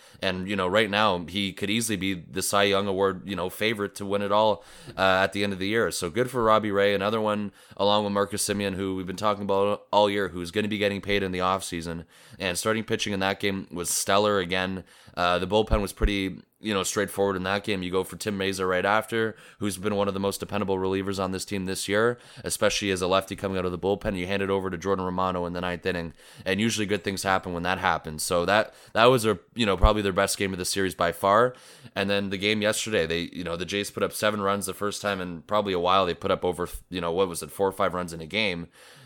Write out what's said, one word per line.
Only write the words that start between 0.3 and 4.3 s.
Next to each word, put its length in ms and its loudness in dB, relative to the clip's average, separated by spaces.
you 100 -2
know, 120 0
right 220 2
now, 360 2
he 280 -2
could 160 -4
easily 260 0
be 180 -2
the 280 -8
Cy 220 2
Young 220 2
Award, 380 0
you 100 -6
know, 140 -4
favorite 460 -2
to 100 -10
win 160 -2
it 100 -2